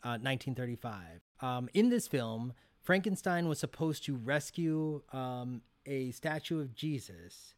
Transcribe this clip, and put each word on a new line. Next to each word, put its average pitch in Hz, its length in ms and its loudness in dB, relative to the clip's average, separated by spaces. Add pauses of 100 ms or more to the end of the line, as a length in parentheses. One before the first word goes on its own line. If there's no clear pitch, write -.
uh, 120 140 -2
nineteen 131 360 0
thirty-five. 110 680 -6 (180)
Um, 123 340 -2
in 220 160 8
this 240 180 4
film, 117 460 0 (300)
Frankenstein 180 640 4
was 151 100 2
supposed 160 480 -2
to 143 100 0
rescue, 151 880 0 (120)
um, 127 480 -4 (240)
a 135 260 -2
statue 156 480 -2
of 131 160 -4
Jesus 98 840 -6